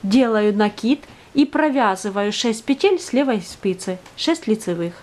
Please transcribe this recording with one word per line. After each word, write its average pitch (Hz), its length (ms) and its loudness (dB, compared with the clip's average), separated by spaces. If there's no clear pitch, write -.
Делаю 214 520 2
накид 214 480 0
и 294 140 4
провязываю 208 840 0
шесть 220 320 -2
петель 349 360 2
с - 120 -10
левой 247 300 0
спицы, 185 560 -6
шесть 330 300 -2
лицевых. 170 580 -2